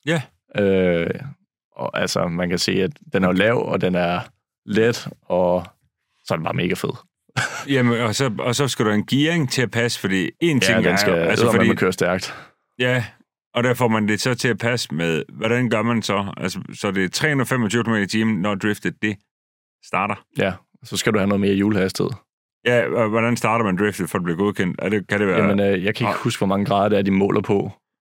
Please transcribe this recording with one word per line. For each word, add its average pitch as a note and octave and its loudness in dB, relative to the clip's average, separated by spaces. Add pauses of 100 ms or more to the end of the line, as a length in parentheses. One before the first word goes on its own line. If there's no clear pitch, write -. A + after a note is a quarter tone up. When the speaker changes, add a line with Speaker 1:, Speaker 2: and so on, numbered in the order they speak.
Speaker 1:
Ja. D3+ 0 (360)
Speaker 2:
Øh, F#2 2 (640)
og - -4
altså, F#2 -2
man F2 -2
kan F2 -2
se, - -2 (100)
at F2+ 0 (220)
den F#2 2
er F2+ 4
jo F2+ 2
lav, G#2 2
og - -2
den F2+ 0
er F2 0 (460)
let, A2 0 (140)
og F2+ 0 (600)
så - -4
er - -2
den D#2+ -4
bare E2+ -4
mega F2+ -2
fed. - -6 (460)
<laughs> - -4
Speaker 1:
Jamen, A#2+ 2
og A2 -2
så, C3+ 0
og B2 -2
så C#3+ 0
skal A#2+ 0
der G#2+ 2
en G#2 0
gearing D3 0
til C3 0
at A2+ -2
passe, A#2 -2
fordi F#2+ 0 (100)
en D#3+ 2
ting F#2+ 2
Speaker 2:
Ja, F2+ 2
den F2 4
Speaker 1:
er F#2 2
Speaker 2:
skal G2 2
Speaker 1:
jo, F2 2
altså, G#2 2
Speaker 2:
eddermame F#2+ 4
Speaker 1:
fordi F#2+ 2
Speaker 2:
køre F#2 2
stærkt. F2+ -2 (440)
Speaker 1:
Ja, B2 0 (500)
og A#2+ 0
der B2 2
får B2 2
man A2 2
det G#2+ 0
så B2+ 0
til B2+ -2
at A2 0
passe A#2 -2
med, E2 0
hvordan A#2 0
gør G#2+ 0
man A2+ 0
så? G2+ -2
Altså, F#2 -6 (140)
så G#2 -4
det F#2+ 0
er F2+ -2
tre D#3 -2
hundrede C3+ 0
femogtyve A#2 0
kilometer A2 2
i F2+ -6
timen, A2 0
når G#2 0
driftet, G2+ -4
det G#2+ -2 (680)
starter. G2 -2 (240)
Speaker 2:
Ja, F#2+ 0 (320)
så - -8
skal A#2 0
du G#2+ 2
have G2 2
noget G2+ 2
mere G2+ 2
hjulhastighed. G2 0 (560)
Speaker 1:
Ja, A#2+ 2
og A2+ 2
hvordan A2+ 0
starter A2+ 2
man F#2+ 0
driftet, G2 -2
for G2+ -4
at F2 -4
blive E2+ -2
godkendt? G2 0
Er F2+ -2
det, G2+ -2
kan G#2 0
det G2+ 2
være F#2 2
Speaker 2:
Jamen, G2+ 2
øh, G2+ 2 (180)
jeg G#2+ 0
kan B2 -4
ikke G#2 -2
Speaker 1:
Ah. - -8
Speaker 2:
huske, A#2+ -2
hvor G#2 0
mange G2 0
grader G2+ 2
det G#2 2
er, G2+ 2
de G2 0
måler G2 2
på. G2+ -2 (280)